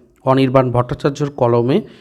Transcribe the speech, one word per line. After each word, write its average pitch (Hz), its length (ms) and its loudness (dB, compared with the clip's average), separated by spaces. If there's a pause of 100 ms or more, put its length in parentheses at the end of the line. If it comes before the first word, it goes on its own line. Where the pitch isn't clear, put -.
(240)
অনির্বাণ 131 460 2
ভট্টাচার্যর 139 600 -4
কলমে 123 500 0 (200)